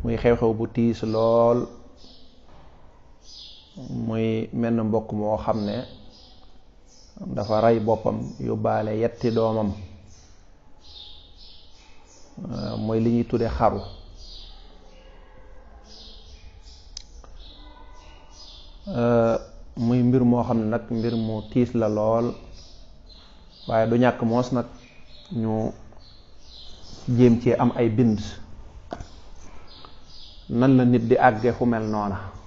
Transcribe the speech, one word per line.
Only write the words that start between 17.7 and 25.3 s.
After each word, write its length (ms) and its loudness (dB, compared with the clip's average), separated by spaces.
Euh, 500 4
muy 260 2
mbir 200 6
moo 200 4
xam 160 0
ne 100 0
nag 220 -2
mbir 260 -2
mu 320 -2
tiis 240 0
la 160 2
lool, 460 0
waaye 220 2
du 80 2
ñàkk 240 4
moos 320 0
nag 120 -2